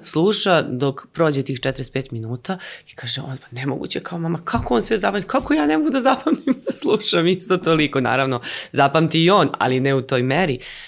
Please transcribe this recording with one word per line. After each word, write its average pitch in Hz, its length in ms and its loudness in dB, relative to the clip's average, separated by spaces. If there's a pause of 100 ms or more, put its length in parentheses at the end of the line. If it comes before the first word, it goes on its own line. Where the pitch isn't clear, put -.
sluša 180 600 2
dok 127 500 -2
prođe 151 300 2
tih 127 180 -6
četrdeset 135 320 -4
pet 135 180 -4
minuta 120 480 -8 (340)
i - 20 -20
kaže, 123 260 -6
on, 135 160 -10
"Pa - 140 -20
nemoguće, 131 500 -6
kao - 180 -10
mama, 165 260 -4
kako 233 300 -2
on 220 80 2
sve - 160 0
zapamti, 202 300 -2
kako 294 260 0
ja 302 120 2
ne 311 120 2
mogu 311 120 0
da 262 100 0
zapamtim 262 540 0 (120)
da - 60 -2
slušam 214 540 0
isto 185 300 2
toliko?" 156 440 2
Naravno, 127 400 0 (300)
zapamti 160 540 4
i 175 60 6
on, 190 180 6 (100)
ali 127 220 2
ne 135 140 2
u 131 80 2
toj 123 200 0
meri. 135 360 0 (300)